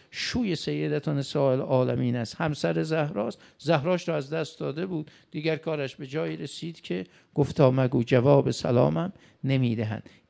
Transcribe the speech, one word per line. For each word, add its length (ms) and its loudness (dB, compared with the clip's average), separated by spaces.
"شوی 460 -2
سیدتان 600 -2
نساء 340 2
العالمین 640 0
است، 200 -6
همسر 460 -2
زهراست." 560 -2
زهراش 500 0
رو 60 -2
از 160 -6
دست 300 -6
داده 260 -6
بود، 240 -8
دیگر 260 -2
کارش 400 -6
به 100 -12
جایی 300 -6
رسید 440 -12
که 240 -6
گفتا: 360 6
"مگو 320 2
جواب 480 6
سلامم 640 2
نمی‌دهند." 640 0